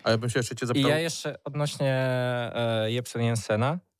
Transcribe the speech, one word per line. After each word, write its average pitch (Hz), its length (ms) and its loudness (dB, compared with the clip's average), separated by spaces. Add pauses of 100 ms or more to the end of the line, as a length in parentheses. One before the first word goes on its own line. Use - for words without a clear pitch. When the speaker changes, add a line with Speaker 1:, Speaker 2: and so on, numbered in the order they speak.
Speaker 1:
A 110 80 4
ja 117 60 4
bym 117 120 -2
się 131 100 0
jeszcze 120 160 -2
cię 127 100 -4
Speaker 2:
I - 20 0
Speaker 1:
zapytał 139 220 4
Speaker 2:
ja 151 100 4
jeszcze 160 440 -6
odnośnie, 143 500 -2
e, 123 1000 0
Jepsen 120 300 -4
Jensena. 117 580 2 (200)